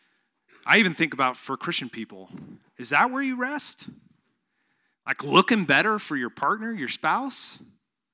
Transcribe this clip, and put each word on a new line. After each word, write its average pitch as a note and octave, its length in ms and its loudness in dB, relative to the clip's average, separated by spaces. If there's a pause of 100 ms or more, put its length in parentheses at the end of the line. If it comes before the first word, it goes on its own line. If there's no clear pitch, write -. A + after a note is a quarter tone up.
(640)
I F3 120 6
even F#3+ 160 4
think D#3+ 200 -2
about C3 220 0
for - 220 -6
Christian C#3+ 320 -6
people, G#2 400 -14 (480)
is B2+ 120 -10
that F#3 220 4
where C4 100 -2
you C4 160 -2
rest? C4+ 520 -6 (1160)
Like - 160 -4
looking F3+ 440 4
better F3 340 4
for - 160 -6
your B2 140 -2
partner, G#3+ 440 -2
your D3 140 -6
spouse? G#3 720 -4 (540)